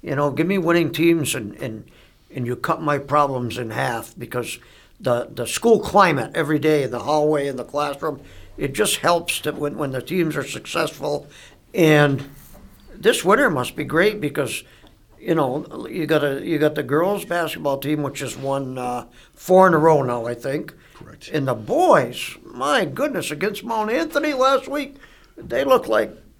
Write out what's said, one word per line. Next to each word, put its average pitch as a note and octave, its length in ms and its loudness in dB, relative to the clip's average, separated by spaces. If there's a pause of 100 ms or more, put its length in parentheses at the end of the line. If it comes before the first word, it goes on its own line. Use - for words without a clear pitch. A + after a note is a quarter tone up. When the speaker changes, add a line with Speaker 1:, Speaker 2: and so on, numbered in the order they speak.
Speaker 1:
you - 120 -4
know, C#3+ 160 0
"Give C#3 160 -2
me G3 120 0
winning E3+ 340 2
teams E3 420 2
and, G#2+ 220 -8
and, A2+ 280 -10 (500)
and B2 120 -4
you B2 80 -2
cut D#3+ 280 -4
my D3 160 0
problems C3+ 580 0
in A#2+ 140 -6
half," A#2 480 -4
because A#2+ 400 -6 (420)
the, A#2+ 340 0
the A#2+ 120 -6
school A3+ 340 4
climate E3 540 2
every D3+ 240 0
day D3 240 2
in B2+ 80 -2
the A#2+ 100 -6
hallway, D3 480 2
in C3+ 80 -6
the B2 80 -8
classroom, C#3+ 560 -4 (380)
it - 160 -4
just G#3 220 0
helps E3+ 440 0
that - 160 -4
when, D3 220 -6
when C#3 140 -4
the B2+ 100 -6
teams D#3+ 340 0
are C3+ 100 -2
successful. D3 800 -4 (480)
And D3 500 6 (680)
this - 300 0
winter A3 260 4
must B2+ 240 -4
be D3 100 -6
great E3+ 360 2
because, C#3 420 -4 (560)
you - 160 0
know, D3+ 560 -2
you E3 160 -4
got D3+ 160 2
a, C#3 220 -2
you D#3+ 140 0
got D3+ 160 2
the D3+ 80 -4
girls E3 420 0
basketball D#3 540 -2
team, D3 240 -2
which C#3 180 -6
has B2+ 160 -8
won, C3+ 420 -4
uh, B2 280 -6 (280)
four F#3 320 6
in F3 80 6
a D#3 40 4
row D3+ 240 6
now, A#2+ 240 -2
I A#2+ 80 -4
think. C#3 400 -6 (200)
Speaker 2:
Correct. - 380 -20
Speaker 1:
And C3+ 160 0
the B2 60 2
boys, D3+ 880 2
my D3 400 0
goodness, F#3+ 460 -4
against F3+ 340 -4
Mount A3 260 -2
Anthony D4+ 440 -2
last C4+ 340 2
week, C#4 280 -6 (400)
they B3+ 280 -4
looked C4 240 4
like - 240 0 (280)